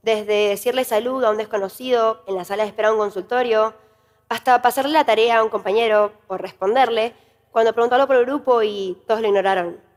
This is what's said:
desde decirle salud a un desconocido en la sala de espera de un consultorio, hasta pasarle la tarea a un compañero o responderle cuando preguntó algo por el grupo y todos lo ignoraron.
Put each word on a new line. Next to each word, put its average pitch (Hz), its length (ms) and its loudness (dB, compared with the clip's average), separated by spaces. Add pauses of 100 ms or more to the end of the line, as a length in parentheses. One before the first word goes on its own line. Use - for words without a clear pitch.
desde 208 480 0
decirle 247 340 -2
salud 247 400 -2
a 220 60 2
un 214 80 -2
desconocido 220 880 -4
en 196 100 -6
la 180 80 -8
sala 202 200 -4
de 208 40 -6
espera 208 200 -2
de 220 60 2
un 214 60 0
consultorio, 220 720 -2 (560)
hasta 247 320 2
pasarle 262 320 0
la 311 140 4
tarea 226 320 2
a 220 40 4
un 220 60 0
compañero 208 640 0 (140)
o 185 100 -8
responderle 226 800 -2 (360)
cuando 226 220 2
preguntó 233 220 0
algo 269 140 4
por 269 80 2
el 240 100 4
grupo 262 360 0
y 196 440 -4
todos 220 160 -2
lo 220 60 0
ignoraron. 190 520 0 (160)